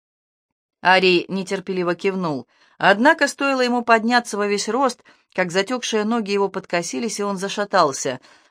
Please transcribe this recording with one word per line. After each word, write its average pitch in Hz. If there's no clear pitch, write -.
Арий 185
нетерпеливо 185
кивнул. 170
Однако 262
стоило 277
ему 240
подняться 233
во 208
весь 202
рост, 254
как 180
затёкшие 214
ноги 214
его 196
подкосились, 196
и -
он 202
зашатался. 180